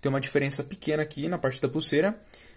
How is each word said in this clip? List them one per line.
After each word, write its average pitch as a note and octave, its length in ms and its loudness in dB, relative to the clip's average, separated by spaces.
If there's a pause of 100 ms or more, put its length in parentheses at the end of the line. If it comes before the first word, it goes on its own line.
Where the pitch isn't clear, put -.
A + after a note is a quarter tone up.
tem C#3 80 2
uma C3+ 100 0
diferença C#3 420 2
pequena D#3 400 -2
aqui D3+ 240 -6
na F3 120 -2
parte B2+ 220 -2
da C3 100 0
pulseira. D#3 500 2 (360)